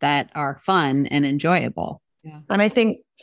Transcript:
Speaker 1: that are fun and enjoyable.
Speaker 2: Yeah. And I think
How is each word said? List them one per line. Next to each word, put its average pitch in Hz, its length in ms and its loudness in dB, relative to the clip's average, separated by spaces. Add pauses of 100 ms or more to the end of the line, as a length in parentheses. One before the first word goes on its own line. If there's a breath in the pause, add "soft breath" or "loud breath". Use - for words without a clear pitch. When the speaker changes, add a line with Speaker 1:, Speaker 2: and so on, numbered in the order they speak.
Speaker 1:
that 143 360 0
are 139 280 -6
fun 143 420 2
and 143 200 0
enjoyable. 139 720 -2 (220)
Speaker 2:
Yeah. 156 260 -18
And 202 140 2
I 214 60 4
think 220 300 0 (240)